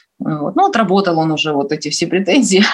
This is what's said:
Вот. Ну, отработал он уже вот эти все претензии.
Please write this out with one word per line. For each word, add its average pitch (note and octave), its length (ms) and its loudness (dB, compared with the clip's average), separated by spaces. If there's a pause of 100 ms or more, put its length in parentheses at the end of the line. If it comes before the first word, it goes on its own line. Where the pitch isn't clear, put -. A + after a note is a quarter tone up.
(180)
Вот. D3+ 380 -4
Ну, F#4 100 4
отработал G3 520 0
он D#3+ 140 0
уже D#3 200 -2
вот C#3+ 200 -2
эти D3+ 180 -6
все E3 160 -4
претензии. G3 680 2